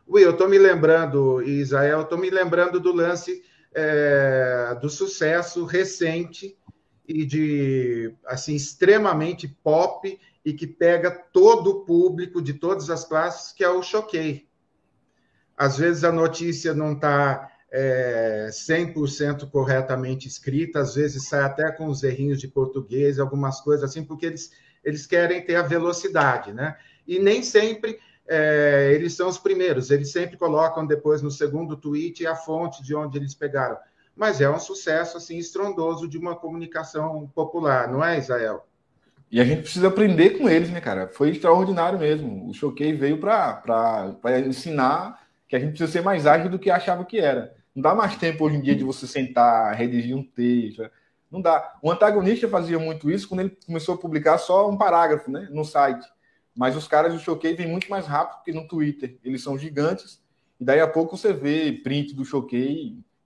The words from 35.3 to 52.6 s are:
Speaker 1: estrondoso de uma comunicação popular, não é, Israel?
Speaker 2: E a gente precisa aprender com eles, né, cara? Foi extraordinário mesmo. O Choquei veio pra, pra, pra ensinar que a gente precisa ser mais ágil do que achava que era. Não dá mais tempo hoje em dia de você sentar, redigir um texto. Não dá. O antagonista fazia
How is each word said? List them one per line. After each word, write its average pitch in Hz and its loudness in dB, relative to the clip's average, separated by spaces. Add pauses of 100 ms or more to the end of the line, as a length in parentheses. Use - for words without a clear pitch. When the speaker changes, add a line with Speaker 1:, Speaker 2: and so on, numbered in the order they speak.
Speaker 1:
estrondoso 170 -4
de 143 -10
uma 170 -6
comunicação 160 -8
popular, 151 0
não 139 0
é, 165 0
Israel? 117 -4 (640)
Speaker 2:
E 117 2
a 123 6
gente 151 2
precisa 185 2
aprender 190 6
com 269 2
eles, - 4
né, 170 -8
cara? 95 -4
Foi 147 0
extraordinário 180 2
mesmo. 147 -4
O 101 -12
Choquei 147 -4
veio 143 0
pra, 190 0
pra, 113 0
pra 127 2
ensinar 143 -2 (280)
que 135 -2
a - 0
gente 143 -2
precisa 156 -4
ser 170 -2
mais 180 0
ágil 160 4
do 185 -6
que 190 0
achava 180 0
que 220 -6
era. 139 -2 (180)
Não 135 -6
dá 165 4
mais 214 0
tempo 160 -2
hoje 151 2
em 143 0
dia 139 2
de 135 -4
você 131 -6
sentar, 120 2
redigir 120 -2
um 135 -6
texto. 117 -2 (420)
Não 175 -8
dá. 165 0
O 160 2
antagonista 208 2
fazia 170 0